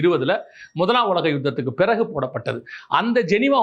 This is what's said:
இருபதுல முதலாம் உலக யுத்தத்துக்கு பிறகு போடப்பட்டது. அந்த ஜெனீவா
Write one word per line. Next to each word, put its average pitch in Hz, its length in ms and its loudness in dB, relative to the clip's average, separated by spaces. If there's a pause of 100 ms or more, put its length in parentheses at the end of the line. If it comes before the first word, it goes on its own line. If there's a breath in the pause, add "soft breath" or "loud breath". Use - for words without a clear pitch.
இருபதுல 160 360 2 (460 loud breath)
முதலாம் 233 300 2
உலக 165 220 0
யுத்தத்துக்கு 131 460 -4
பிறகு 226 320 2
போடப்பட்டது. 123 480 -6 (400 loud breath)
அந்த 233 320 0
ஜெனீவா 262 300 2